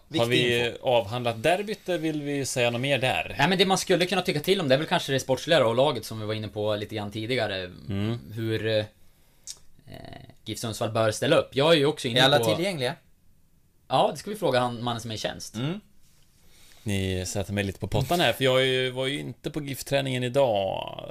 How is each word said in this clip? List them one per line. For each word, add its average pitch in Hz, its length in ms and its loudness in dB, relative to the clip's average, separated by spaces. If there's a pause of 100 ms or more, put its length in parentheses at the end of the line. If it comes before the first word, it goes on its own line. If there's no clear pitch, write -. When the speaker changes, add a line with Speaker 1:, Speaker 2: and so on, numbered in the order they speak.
Speaker 1:
Viktig 120 220 0
Speaker 2:
vi 120 380 2
Speaker 1:
info. - 200 -6
Speaker 2:
avhandlat 117 560 0
derbyt, 196 460 0
eller 175 100 0
vill 156 220 -2
vi 143 240 -4
säga 120 240 0
något 120 120 -4
mer 139 160 2
där? 110 400 -2
Speaker 3:
Nej, 143 120 4
men 190 80 2
det 190 80 6
man 190 120 2
skulle 175 280 2
kunna 180 160 -2
tycka 147 180 -2
till 190 220 2
om, 151 60 0
det 131 80 6
är 143 40 6
väl 156 80 -4
kanske 165 240 0
det 135 80 2
sportsliga 135 460 2
och 113 100 2
laget 131 300 2
som 110 140 -10
vi 107 60 -8
var 107 80 -2
inne 107 140 -6
på 107 280 -2
lite 104 200 -6
grann 104 160 -6
tidigare. 110 520 -2
Speaker 2:
Mm. 98 560 -4 (160)
Speaker 3:
Hur, 110 320 -2
eh, 110 160 2 (1600)
gif 107 140 -8
Sundsvall 110 320 -4
bör 110 200 2
ställa 123 240 2
upp. 127 200 2
Jag 151 180 6
är 165 40 6
ju 139 80 4
också 151 220 -2
inne 120 120 2
Speaker 1:
Är 127 40 8
alla 139 160 6
Speaker 3:
på 110 160 2
Speaker 1:
tillgängliga? 165 400 -2 (920)
Speaker 3:
Ja, 156 240 4
det 160 60 -8
ska 165 120 -12
vi 208 60 -6
fråga 139 240 0
han, 120 240 -2
mannen 117 180 -2
som 117 100 -8
är 110 40 -6
i - 20 -6
tjänst. - 380 -8
Speaker 1:
Mm. 151 240 -4 (1080)
Speaker 2:
Ni 95 400 -2
sätter 101 280 -6
mig 101 100 0
lite 98 160 -6
på - 80 -6
pottan 135 320 0
här, 131 140 4
för 135 100 -4
jag 131 180 4
är 131 40 4
ju, 131 260 0
var 131 160 -4
ju 143 120 -4
inte 143 320 -8
på 156 100 -6
gif-träningen 135 600 -4
idag, 113 880 0